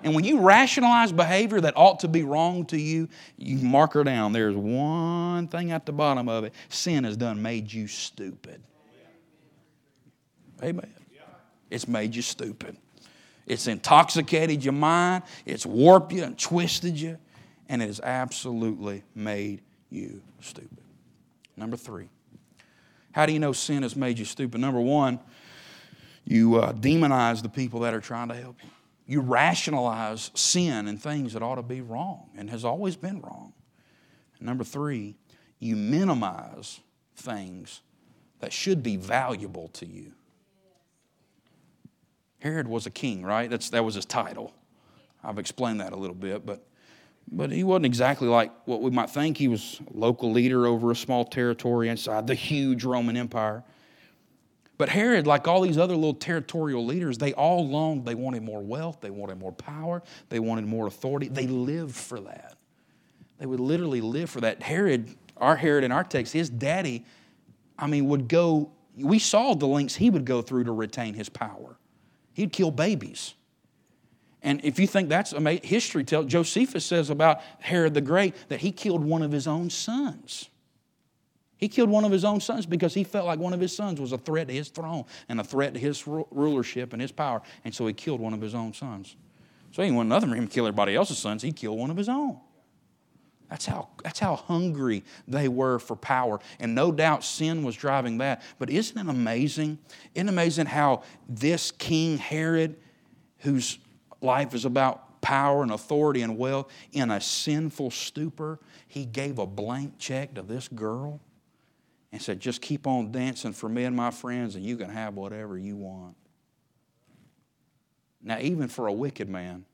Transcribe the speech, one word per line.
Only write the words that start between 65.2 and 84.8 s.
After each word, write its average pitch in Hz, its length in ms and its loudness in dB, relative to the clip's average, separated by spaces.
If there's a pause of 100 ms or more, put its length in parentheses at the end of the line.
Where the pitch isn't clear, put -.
our 151 180 6
Herod 147 280 4
in 123 80 0
our 143 120 2
text, 127 300 -2
his 160 160 0
daddy, 139 560 -2 (720)
I 143 80 -4
mean, 147 220 2
would 139 200 2
go, 160 440 4 (240)
we 147 220 4
saw 226 360 4
the 143 120 0
lengths 139 280 2
he 233 160 4
would 151 140 2
go 120 180 0
through 123 220 0
to 117 80 -2
retain 110 420 -4
his 107 140 -8
power. - 480 -12 (580)
He'd 190 180 -2
kill 175 180 2
babies. 156 640 -2 (1080)
And 143 220 0
if 143 140 0
you 190 80 6
think 185 220 2
that's 175 240 0
ama-, 156 300 2
history 180 420 0
tell, 156 200 2
Josephus 165 600 2
says 160 260 2
about 151 300 6 (200)
Herod 165 340 2
the 147 60 4
Great 175 340 2 (140)
that 135 120 -4
he 190 120 0
killed 180 300 0
one 160 200 2
of 147 100 -2
his 143 140 -2
own 165 240 -2
sons. - 800 -6 (1080)
He 208 120 -2
killed 226 200 4
one 214 160 4
of 208 80 4
his 190 120 4
own 208 160 2
sons 220 260 -4
because 165 260 0
he 196 120 0
felt 190 220 -2
like 160 120 -2
one 180 160 -2
of 180 60 -4
his 180 140 -2
sons 185 260 -4
was 127 120 -4
a 127 60 -4
threat 156 300 -4
to 131 60 -8
his 147 140 -6
throne 160 360 -8 (240)